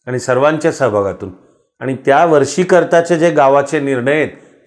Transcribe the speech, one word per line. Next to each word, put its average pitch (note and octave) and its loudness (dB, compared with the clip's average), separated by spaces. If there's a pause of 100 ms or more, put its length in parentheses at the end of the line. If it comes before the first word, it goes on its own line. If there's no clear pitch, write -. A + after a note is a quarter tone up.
आणि B2+ -6
सर्वांच्या D3 0
सहभागातून. G2+ -4 (480)
आणि B2+ -6 (100)
त्या C#3+ 4
वर्षीकरताचे E3+ 2
जे E3+ 2
गावाचे C#3+ 2
निर्णय C3+ -2
आहेत, D3 -2 (380)